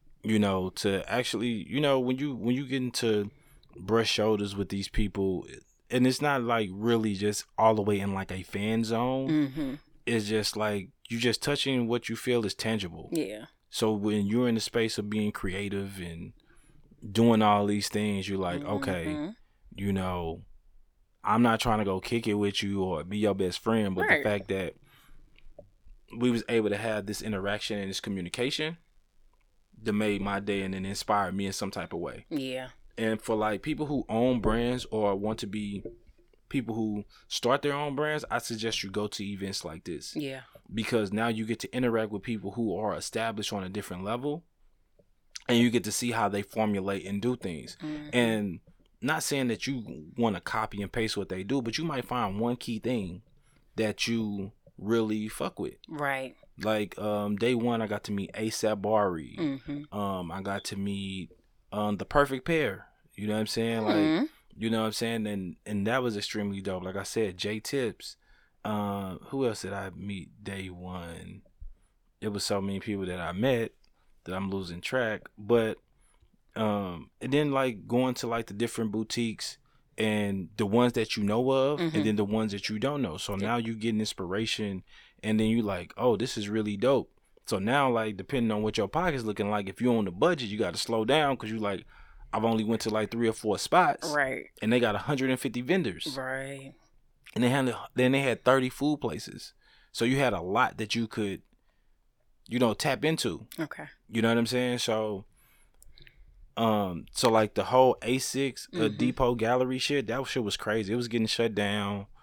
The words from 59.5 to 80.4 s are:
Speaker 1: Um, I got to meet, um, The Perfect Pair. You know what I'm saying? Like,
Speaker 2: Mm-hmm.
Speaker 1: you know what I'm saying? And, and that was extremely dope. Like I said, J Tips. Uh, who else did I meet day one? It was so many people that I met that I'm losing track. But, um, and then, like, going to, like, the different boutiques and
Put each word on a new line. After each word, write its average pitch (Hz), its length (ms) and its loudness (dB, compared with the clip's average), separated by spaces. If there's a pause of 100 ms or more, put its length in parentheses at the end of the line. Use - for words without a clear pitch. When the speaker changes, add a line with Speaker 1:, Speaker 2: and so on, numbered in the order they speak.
Speaker 1:
Um, 95 360 -4
I 95 100 -8
got 101 220 -4
to 104 120 -8
meet, 98 540 -4 (420)
um, 104 240 0
The - 80 -4
Perfect 135 400 2
Pair. 147 420 -2 (280)
You 104 140 -6
know 104 60 0
what 110 60 0
I'm 110 60 -2
saying? 113 380 0
Like, 107 120 2
Speaker 2:
Mm-hmm. 104 280 4 (320)
Speaker 1:
you 113 140 -2
know 113 100 2
what 110 60 2
I'm 107 60 -2
saying? 113 340 -2
And, 95 300 -6 (100)
and 104 200 -2
that 127 160 2
was 117 140 0
extremely 101 440 -4
dope. 92 240 -4
Like 92 120 -6
I 98 60 -4
said, 95 360 -2
J 107 220 -4
Tips. - 560 -4 (460)
Uh, 101 520 -4 (140)
who 135 180 0
else 107 160 -2
did 95 100 -6
I 98 240 -6
meet 98 480 -10
day 98 240 -8
one? 90 720 -12 (800)
It 107 80 -4
was 101 160 -4
so 101 160 0
many 98 180 -2
people 98 280 -4
that 90 120 -4
I 85 140 -4
met 117 400 0 (520)
that 90 100 -6
I'm 98 160 -4
losing 90 320 -6
track. 117 400 -2 (160)
But, 110 400 2 (800)
um, 101 540 -2 (120)
and 123 100 -4
then, 147 200 4
like, 131 360 0
going 127 280 4
to, 127 100 -4
like, 117 220 0
the 101 60 -10
different 113 380 -2
boutiques 113 640 -2 (400)
and 104 520 0 (100)